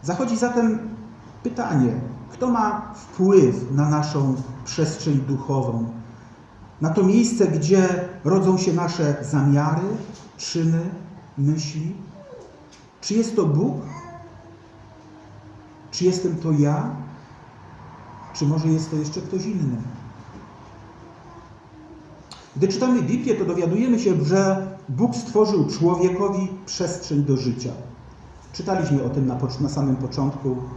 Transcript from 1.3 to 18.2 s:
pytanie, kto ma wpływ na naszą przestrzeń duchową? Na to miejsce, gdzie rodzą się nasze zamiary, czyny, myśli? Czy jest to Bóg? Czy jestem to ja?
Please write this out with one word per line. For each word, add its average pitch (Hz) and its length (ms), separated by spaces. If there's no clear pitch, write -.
pytanie, 143 500
kto 254 180
ma 220 440
wpływ 131 760
na 147 180
naszą 147 440
przestrzeń 156 540
duchową? 120 720
Na 160 100
to 190 120
miejsce, 202 440
gdzie 185 640
rodzą 180 340
się 185 140
nasze 156 580
zamiary, 147 520
czyny, 165 440
myśli? 156 580
Czy - 140
jest 226 220
to 185 100
Bóg? 160 300
Czy - 140
jestem 180 320
to 160 160
ja? 147 380